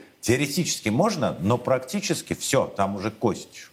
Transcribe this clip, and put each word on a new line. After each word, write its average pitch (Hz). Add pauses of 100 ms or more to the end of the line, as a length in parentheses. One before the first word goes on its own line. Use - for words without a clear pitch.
(200)
теоретически 143
можно, 143
но 104
практически 131
все, - (100)
там 98
уже 107
кость, -